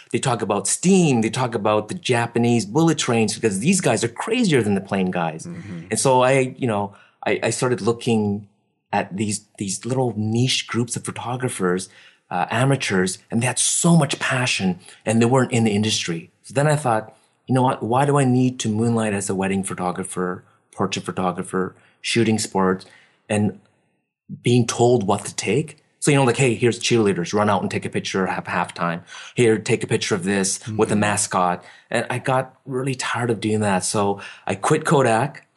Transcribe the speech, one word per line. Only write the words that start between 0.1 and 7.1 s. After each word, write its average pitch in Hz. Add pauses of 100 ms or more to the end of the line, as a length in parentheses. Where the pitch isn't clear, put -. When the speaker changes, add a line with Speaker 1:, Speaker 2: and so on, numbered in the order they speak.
Speaker 1:
they 117
talk 120
about 101
steam. 170
They 110
talk 117
about 107
the 98
Japanese 117
bullet 156
trains 113
because 101
these 170
guys 117
are 117 (160)
crazier 185
than 104
the 95
plane 95
guys." 82
Speaker 2:
Mm-hmm. 85
Speaker 1:
And 110
so 127
I, 127
you 123
know, 101 (320)